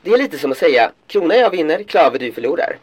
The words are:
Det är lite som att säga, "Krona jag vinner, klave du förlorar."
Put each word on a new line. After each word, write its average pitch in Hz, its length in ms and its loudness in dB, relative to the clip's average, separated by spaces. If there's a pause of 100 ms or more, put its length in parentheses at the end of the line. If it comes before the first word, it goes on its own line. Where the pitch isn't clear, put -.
Det 196 120 0
är 247 40 4
lite 254 200 -2
som 139 140 -4
att 127 60 -4
säga, 123 340 2 (160)
"Krona 190 280 0
jag 247 140 4
vinner, 180 340 -2
klave 143 340 2
du 120 140 -6
förlorar." - 520 -4